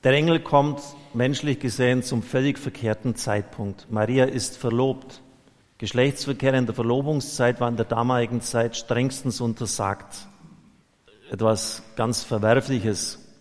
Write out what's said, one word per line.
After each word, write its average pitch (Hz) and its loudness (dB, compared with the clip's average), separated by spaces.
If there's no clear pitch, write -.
Der 131 6
Engel 160 4
kommt, 143 2
menschlich 131 0
gesehen, 127 2
zum 120 -2
völlig 135 0
verkehrten 113 -4
Zeitpunkt. 104 -4
Maria 113 4
ist 131 -2
verlobt. 123 -2
Geschlechtsverkehr 131 0
in 127 2
der 110 -4
Verlobungszeit 127 0
war 120 2
in 120 -2
der 117 0
damaligen 120 0
Zeit 117 -2
strengstens 127 -2
untersagt. 107 -4
Etwas 110 0
ganz 117 -2
Verwerfliches. 110 2